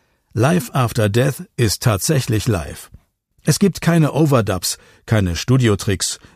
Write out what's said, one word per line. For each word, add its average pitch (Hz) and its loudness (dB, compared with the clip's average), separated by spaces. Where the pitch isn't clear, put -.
Life 147 0
After 117 0
Death 131 -2
ist 113 0
tatsächlich 117 0
live. 87 -4
Es - 2
gibt 202 2
keine 165 2
Overdubs, 120 0
keine 95 0
Studiotricks, 107 0